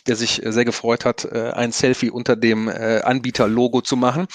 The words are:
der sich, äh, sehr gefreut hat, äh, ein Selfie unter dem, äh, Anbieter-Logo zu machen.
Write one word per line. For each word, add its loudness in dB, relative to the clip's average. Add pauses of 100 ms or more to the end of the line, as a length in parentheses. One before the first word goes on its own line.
der 2
sich, -2
äh, -4
sehr 2
gefreut -2
hat, -2
äh, -4
ein -2
Selfie 2
unter 0
dem, 2
äh, 0
Anbieter-Logo 0
zu -2
machen. 0